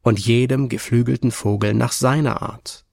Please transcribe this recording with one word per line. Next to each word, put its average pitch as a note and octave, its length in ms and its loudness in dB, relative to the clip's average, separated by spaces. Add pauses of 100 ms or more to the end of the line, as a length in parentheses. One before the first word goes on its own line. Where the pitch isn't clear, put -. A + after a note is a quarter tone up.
und G#2+ 180 2
jedem B2+ 520 2
geflügelten A#2+ 600 0
Vogel G#2 440 0
nach A#2 180 0
seiner C3 480 0
Art. - 520 -12